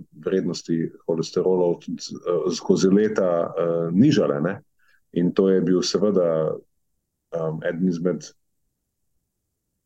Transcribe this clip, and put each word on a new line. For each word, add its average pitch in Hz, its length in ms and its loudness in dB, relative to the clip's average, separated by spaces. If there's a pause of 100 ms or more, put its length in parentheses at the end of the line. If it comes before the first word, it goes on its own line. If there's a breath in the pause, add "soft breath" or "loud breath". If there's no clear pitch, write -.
(160)
vrednosti 85 640 -2 (240)
holesterolov 87 760 0
tudi, - 220 -10
eh, 87 500 -4
skozi 87 380 2
leta, 104 400 2 (180)
eh, 85 420 -2
nižale, 87 520 4
ne. 92 200 -4 (520)
In 85 160 0
to 98 180 2
je 92 140 4
bil 90 200 2
seveda, 87 720 0 (800)
ehm, 80 280 -6
eden 87 260 -2
izmed 85 380 -4 (1600)